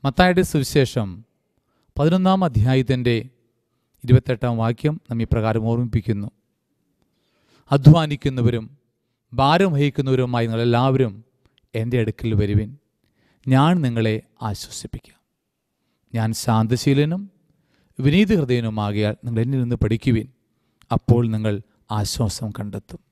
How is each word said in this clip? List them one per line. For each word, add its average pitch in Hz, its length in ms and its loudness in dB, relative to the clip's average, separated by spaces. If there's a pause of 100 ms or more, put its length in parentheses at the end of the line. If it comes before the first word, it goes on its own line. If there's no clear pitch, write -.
മത്തായിയുടെ 180 380 2
സുവിശേഷം 131 680 -2 (880)
പതിനൊന്നാം 185 460 2
അധ്യായത്തിൻ്റെ 123 720 0 (880)
ഇരുപത്തെട്ടാം 123 540 2
വാക്യം 113 360 -2 (160)
നമ്മെ 117 140 -4
ഇപ്രകാരം 110 440 -2
ഓർമ്മിപ്പിക്കുന്നു, 117 640 -2 (1400)
"അധ്വാനിക്കുന്നവരും 139 960 4 (680)
ഭാരം 156 400 4
വഹിക്കുന്നവരുമായി 131 760 0
നിങ്ങളെല്ലാവരും 120 680 2 (600)
എൻ്റെ 117 260 -4
അടുക്കൽ 110 340 -4
വരുവിൻ, 104 360 0 (760)
ഞാൻ 147 360 2
നിങ്ങളെ 113 340 -2 (260)
ആശ്വസിപ്പിക്കാം. - 760 -12 (960)
ഞാൻ 110 200 -2
ശാന്തശീലനും 135 880 0 (800)
വിനീത 170 400 4
ഹൃദയനുമാകയാൽ 107 760 -2 (100)
നിങ്ങൾ 113 160 -2
എന്നിൽ 131 180 -2
നിന്ന് 120 160 -2
പഠിക്കുവിൻ, 113 520 0 (640)
അപ്പോൾ 120 360 2
നിങ്ങൾ 110 260 -2 (380)
ആശ്വാസം 107 600 -4
കണ്ടെത്തും. 101 500 -12 (100)